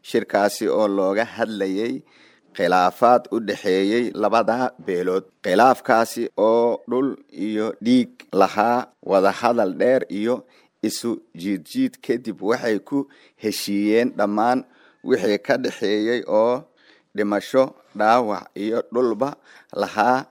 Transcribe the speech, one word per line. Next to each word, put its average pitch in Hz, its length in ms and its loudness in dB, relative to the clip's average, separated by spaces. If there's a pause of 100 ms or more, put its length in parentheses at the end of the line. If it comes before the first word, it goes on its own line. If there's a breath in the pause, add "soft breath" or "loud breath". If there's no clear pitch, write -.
shirkaasi 104 600 0
oo 101 200 0
looga 98 380 0
hadlayay 107 680 -4 (640 soft breath)
khilaafaad 90 720 4
u 117 120 -4
dhexeeyey 101 720 0
labada 107 460 0 (220)
beelood. 92 460 -2 (140)
Khilaafkaasi 117 840 2 (120)
oo 113 480 2
dhul 127 260 -2 (240)
iyo 107 340 -4 (100)
dhiig 120 340 2 (180)
lahaa, 104 580 2 (120)
wada 95 320 2
hadal 117 420 0
dheer 123 340 2
iyo 107 280 -2 (480 soft breath)
isu 110 280 -4 (200)
jiidjiid 101 680 -4
kadib 113 440 -6
waxay 117 380 0
ku 139 180 -6 (440 soft breath)
heshiiyeen 104 760 0
dhammaan 107 440 0 (440 soft breath)
wixii 104 360 0
ka - 180 0
dhexeeyey 110 720 -2
oo 113 280 2 (600 soft breath)
dhimasho, 101 480 0 (280)
dhaawac 107 540 2 (100)
iyo 110 320 -4
dhulba 117 420 -2 (440 soft breath)
lahaa. 107 460 0 (120)